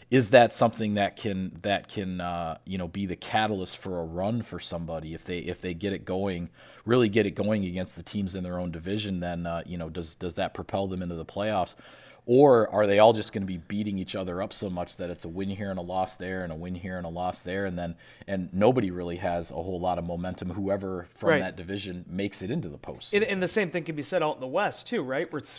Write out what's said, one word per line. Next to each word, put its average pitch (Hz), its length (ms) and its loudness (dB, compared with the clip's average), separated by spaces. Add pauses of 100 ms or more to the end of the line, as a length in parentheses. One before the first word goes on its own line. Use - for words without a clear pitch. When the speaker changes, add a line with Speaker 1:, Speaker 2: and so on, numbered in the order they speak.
(100)
Speaker 1:
Is 117 200 4
that 120 240 10
something 110 400 2
that 101 220 2
can, 95 440 -4
that 98 260 0
can, 92 360 -6
uh, 85 420 -4
you 95 140 -6
know, 87 100 -4
be 101 160 -4
the 90 100 -2
catalyst 107 640 -2
for 90 240 -6
a 82 40 -4
run 95 360 -2
for 87 180 -8
somebody 82 540 -6
if 82 140 -12
they, 87 140 -4
if 87 200 -6
they 90 140 -4
get 98 180 -2
it - 140 -6
going, 92 420 -2 (380)
really 117 240 6
get 104 160 6
it 92 60 -2
going 104 340 0
against 90 280 -4
the 85 80 -12
teams 95 320 -4
in 95 80 -4
their 90 160 -4
own 90 140 -2
division? 95 480 -2
Then, 87 260 -2
uh, 85 200 -4
you 87 100 -8
know, 82 140 -6
does, 82 240 -8
does 87 220 -6
that 92 180 -2
propel 98 320 -2
them 92 160 -4
into 87 120 -4
the 80 120 -8
playoffs? 101 480 0 (560)
Or 123 380 10
are 104 180 6
they 101 120 6
all 107 160 12
just 104 180 -4
gonna 98 140 -2
be 92 100 -4
beating 101 420 -4
each 92 160 -6
other 92 280 -2
up 110 100 -4
so - 160 -4
much 87 300 -6
that 87 100 -4
it's 85 160 -8
a 85 60 -8
win 98 180 -4
here 98 220 -4
and 95 80 -4
a 90 40 -4
loss 92 340 -2
there 92 280 -4
and 85 80 -6
a 78 40 -8
win 90 180 -8
here 92 240 -6
and 87 80 -6
a - 20 -8
loss 87 320 -4
there, 95 240 -4
and 90 140 -4
then, 85 160 -4 (320)
and 92 260 -4
nobody 104 380 6
really 87 260 -6
has 87 340 -2
a 62 40 -12
whole 87 260 -4
lot 90 160 0
of 85 80 -2
momentum, 90 460 -6
whoever 95 640 -4
from - 160 0
Speaker 2:
Right. 151 80 4
Speaker 1:
that 92 180 -4
division 92 500 -8
makes 98 360 -4
it 120 80 -4
into 139 180 -4
the 73 80 -12
postseason? - 380 -8
Speaker 2:
And, 202 100 4
and 196 180 0
the 180 60 2
same 196 220 0
thing 170 140 -4
can 160 120 -6
be 147 60 -4
said 170 200 0
out 151 120 0
in - 80 -14
the 131 40 -4
West, 165 400 -2
too, 220 160 -2
right? 135 300 -4
Where, 151 80 -4 (180)